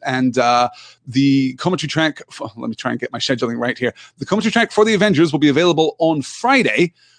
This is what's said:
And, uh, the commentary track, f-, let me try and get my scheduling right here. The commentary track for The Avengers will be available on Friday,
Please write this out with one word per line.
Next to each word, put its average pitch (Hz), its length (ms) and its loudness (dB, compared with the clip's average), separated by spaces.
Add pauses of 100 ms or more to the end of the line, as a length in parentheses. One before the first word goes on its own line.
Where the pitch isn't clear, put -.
And, 127 320 0
uh, 120 320 2 (360)
the 135 500 0
commentary 170 340 -4
track, 156 400 -4
f-, - 120 -16 (160)
let 117 120 -8
me 110 60 -8
try 120 160 -6
and 120 80 -6
get - 120 -8
my 120 80 -10
scheduling 120 380 -4
right 120 200 -4
here. 127 160 -4 (240)
The - 80 -10
commentary 214 260 0
track 233 200 0
for 214 140 4
The 220 80 2
Avengers 175 380 4
will 151 80 -2
be 147 100 4
available 160 500 2
on 160 220 0
Friday, 175 720 0 (260)